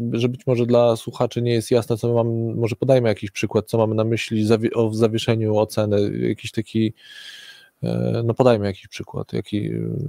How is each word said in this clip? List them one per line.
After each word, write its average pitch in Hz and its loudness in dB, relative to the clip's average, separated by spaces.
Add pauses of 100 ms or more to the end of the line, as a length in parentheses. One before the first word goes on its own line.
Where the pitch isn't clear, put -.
(120)
że 120 0
być - -6
może 120 2
dla 120 4
słuchaczy - -4
nie 120 0
jest 113 0
jasne, 117 2
co 117 -2
my 120 2
mamy, 113 0
może 113 -2
podajmy 127 2
jakiś 104 -4
przykład, 107 -2
co 117 0
mamy 110 2
na 110 2
myśli 113 -2
zawie-, 113 2
o, 113 2
w 110 -4
zawieszeniu 110 0
oceny, 104 0 (100)
jakiś 110 -6
taki, 110 -2 (880)
e, 117 -2
no 117 0
podajmy 120 4
jakiś 98 -6
przykład, - -12
jaki, - -4
e, 55 -4 (300)